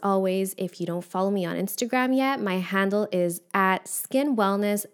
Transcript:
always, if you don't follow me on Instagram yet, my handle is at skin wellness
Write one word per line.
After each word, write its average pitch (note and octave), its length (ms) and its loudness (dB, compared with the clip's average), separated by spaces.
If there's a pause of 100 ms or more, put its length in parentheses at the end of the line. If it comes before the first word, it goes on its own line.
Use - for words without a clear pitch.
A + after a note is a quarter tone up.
always, F#3+ 520 0
if F3+ 240 -8
you E3+ 60 -4
don't E3+ 180 -6
follow F#3+ 280 -2
me F#3+ 120 0
on E3+ 120 -2
Instagram B3+ 600 0
yet, C4+ 240 2
my F#3 200 0
handle G3 500 0
is F3 300 0 (120)
at F#3+ 360 2
skin C4+ 480 0
wellness G#3 580 2